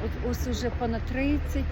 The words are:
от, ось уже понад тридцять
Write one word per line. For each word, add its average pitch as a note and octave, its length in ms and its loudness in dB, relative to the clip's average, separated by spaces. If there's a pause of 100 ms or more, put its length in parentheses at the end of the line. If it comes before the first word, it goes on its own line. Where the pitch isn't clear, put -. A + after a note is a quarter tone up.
от, A#3 260 0
ось A#3+ 160 -2
уже A#3+ 240 0
понад A#3 320 0
тридцять C#4 680 2